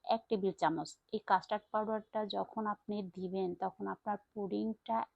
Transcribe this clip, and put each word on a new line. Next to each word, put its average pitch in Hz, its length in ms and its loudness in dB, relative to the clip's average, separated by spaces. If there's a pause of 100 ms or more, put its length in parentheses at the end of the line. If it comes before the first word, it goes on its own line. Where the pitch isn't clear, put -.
(140)
এক 226 160 0
টেবিল 190 300 2
চামচ। 156 280 2 (280)
এই 208 40 0 (100)
কাস্টার্ড 202 420 4
পাউডারটা 214 480 -2 (160)
যখন 220 260 -2 (120)
আপনি 208 220 -6 (200)
দিবেন, 185 320 -2 (140)
তখন 190 220 -4 (100)
আপনার 208 220 -4 (160)
পুডিংটা 214 680 -2 (180)